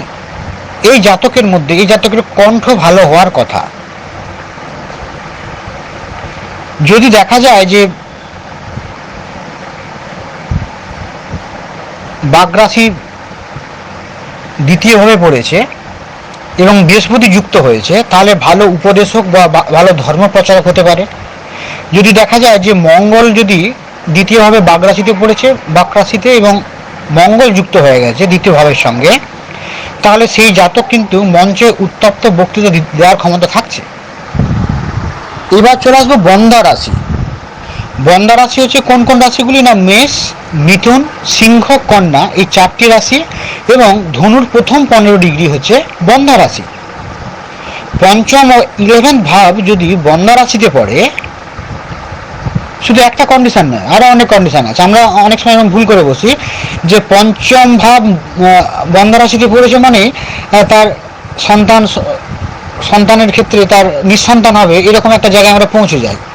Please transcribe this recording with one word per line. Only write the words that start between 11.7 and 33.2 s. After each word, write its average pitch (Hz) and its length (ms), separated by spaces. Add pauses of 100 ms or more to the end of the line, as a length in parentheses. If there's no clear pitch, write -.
বাক 160 320
রাশি 214 300 (1800)
দ্বিতীয়ভাবে 208 560
পড়েছে 156 400 (1000)
এবং 196 260
বৃহস্পতি 220 440
যুক্ত 202 300
হয়েছে, 135 520
তাহলে 190 260
ভালো 175 320
উপদেশক 196 580
বা 180 220
বা-, 160 240
ভালো 175 200
ধর্ম 156 360
প্রচারক 190 400
হতে 180 160
পারে। 170 200 (920)
যদি 196 180
দেখা 220 280
যায় 226 200
যে 190 140
মঙ্গল 196 600
যদি 202 400 (360)
দ্বিতীয়ভাবে 214 500
বাক 170 240
রাশিতে 196 300
পড়েছে, 214 340 (220)
বাক 175 260
রাশিতে 208 400
এবং 202 260 (500)
মঙ্গল 208 420
যুক্ত 190 240
হয়ে 139 220
গেছে 120 280
দ্বিতীয় 180 280
ভাবের 147 200
সঙ্গে, 123 360 (920)
তাহলে 214 240
সেই 220 260
জাতক 180 360
কিন্তু 214 340
মঞ্চে 190 440 (120)
উত্তপ্ত - 480
বক্তৃতা 185 420
দি-, 160 280
দেওয়ার 185 200
ক্ষমতা 175 300